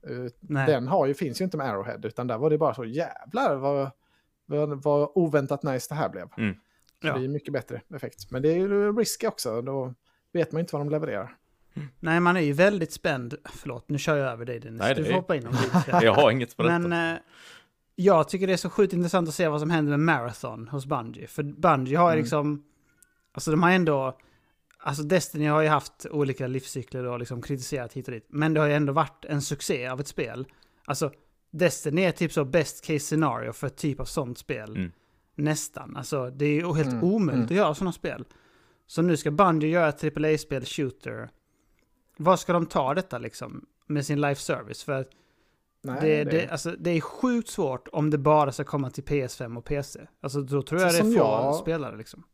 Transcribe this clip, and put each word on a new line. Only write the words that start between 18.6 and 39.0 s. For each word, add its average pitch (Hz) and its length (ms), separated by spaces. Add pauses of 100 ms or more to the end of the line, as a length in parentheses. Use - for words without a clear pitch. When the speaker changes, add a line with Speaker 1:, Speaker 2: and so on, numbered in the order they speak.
Speaker 2:
sjukt 190 240
intressant 170 360
att 151 60
se 175 120
vad 151 120
som 156 100
händer 151 280
med - 20
Marathon 120 680
hos 135 180
Bungie. 120 420
För - 160
Bungie 143 540
har 175 120
ju 165 40
Speaker 1:
Mm. 156 100
Speaker 2:
liksom, 147 400 (680)
alltså - 200
de 160 120
har 175 80
ändå, 147 460 (640)
alltså 139 240
Destiny 151 440
har 151 140
ju 156 60
haft - 440
olika 135 360
livscykler 127 580
och 123 140
liksom 120 220
kritiserat 127 520
hit 127 140
och 123 60
dit. 147 160
Men 151 240
det 151 60
har 151 80
ju 147 60
ändå 143 200
varit 151 320
en 147 160
succé 135 460
av 131 120
ett 143 80
spel. 123 400 (380)
Alltså 165 260 (400)
Destiny 160 500
är 180 100
typ 165 220
så 147 120
best 143 400
case 151 140
scenario 127 540
för - 140
ett 127 100
typ 139 220
av 131 60
sånt 123 320
spel. 117 400
Speaker 3:
Mm. 90 140 (440)
Speaker 2:
Nästan. - 600
Alltså 131 320
det 135 160
är 147 80
ju 165 200
helt 147 180
Speaker 1:
Mm, 120 120
Speaker 2:
omöjligt 180 300
Speaker 1:
mm. 123 120
Speaker 2:
att 117 60
göra 175 240
såna 180 160
spel. 143 340 (600)
Så - 140